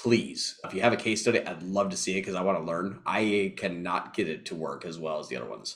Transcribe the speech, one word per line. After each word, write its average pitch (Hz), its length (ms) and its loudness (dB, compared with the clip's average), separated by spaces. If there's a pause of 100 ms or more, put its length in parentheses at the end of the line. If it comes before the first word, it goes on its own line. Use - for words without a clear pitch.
please, - 640 2
if - 100 -8
you 95 80 -2
have 117 100 8
a 107 60 4
case 107 240 0
study, 113 180 6
I'd 85 220 -4
love 98 280 2
to 92 80 -4
see 95 200 0
it 95 60 0
'cause 95 100 -4
I 90 80 0
wanna 92 220 2
learn. 85 420 -2
I 101 500 2
cannot 90 600 -2
get 95 120 2
it 78 200 -4
to 90 80 -8
work 76 300 -6
as 82 120 -8
well 78 220 -2
as 73 80 -8
the 64 80 -6
other 60 120 -6
ones. 53 280 -10